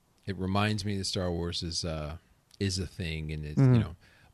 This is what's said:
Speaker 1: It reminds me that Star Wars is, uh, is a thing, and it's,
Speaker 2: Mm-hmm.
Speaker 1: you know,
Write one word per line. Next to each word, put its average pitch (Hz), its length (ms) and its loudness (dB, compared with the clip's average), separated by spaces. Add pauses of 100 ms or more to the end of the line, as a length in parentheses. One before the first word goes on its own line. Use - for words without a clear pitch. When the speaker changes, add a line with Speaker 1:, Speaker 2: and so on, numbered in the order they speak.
(260)
Speaker 1:
It 95 120 -4
reminds 101 480 0
me 104 120 -2
that 95 80 -4
Star 90 260 0
Wars 85 320 -2
is, 82 220 -4
uh, 78 320 -6 (420)
is 98 200 0
a 87 80 -4
thing, 80 440 -6
and 76 140 -6
it's, 76 140 -2
Speaker 2:
Mm-hmm. 131 160 8
Speaker 1:
you 117 40 6
know, 85 160 -2 (380)